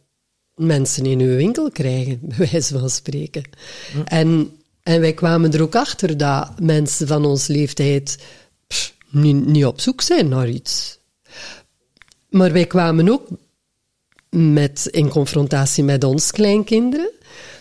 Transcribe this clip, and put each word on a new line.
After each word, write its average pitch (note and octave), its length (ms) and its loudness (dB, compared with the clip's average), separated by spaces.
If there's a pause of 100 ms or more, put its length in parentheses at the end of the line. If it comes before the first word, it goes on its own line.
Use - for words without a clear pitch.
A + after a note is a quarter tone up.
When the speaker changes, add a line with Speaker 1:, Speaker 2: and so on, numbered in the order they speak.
(540)
Speaker 1:
mensen C#3 520 0
in C3 140 0
uw B2+ 160 2
winkel A#3+ 340 0
krijgen, B2+ 520 -4
<laughs> D#3+ 140 -12
bij D#3+ 160 0
wijze C#3+ 260 -2
van B2+ 120 -4
spreken. D3 520 -8 (500)
Speaker 2:
Hm. C#3+ 120 -6
Speaker 1:
En... D#3+ 460 0 (320)
En E3 180 0
wij D#3+ 140 2
kwamen E3 380 2
er D#3 100 2
ook D#3 140 -2
achter F#3 400 -2
dat C#3+ 440 -2
mensen D#3 460 0
van D3 180 0
onze C#3 280 0
leeftijd, C#3 680 -2 (480)
pff, - 280 -8 (160)
niet, D3 360 2
niet D3 180 4
op A#2+ 160 -2
zoek B3+ 200 -4
zijn C#4+ 280 2
naar C3 200 0
iets. - 500 -8 (1300)
Maar F#3 220 4
wij E3+ 140 4
kwamen E3 440 4
ook C4+ 160 0 (1040)
met, D3+ 600 2
in D3+ 180 0
confrontatie C#3+ 760 0
met C#3 200 2
ons C3+ 260 0
kleinkinderen, A3 800 0 (500)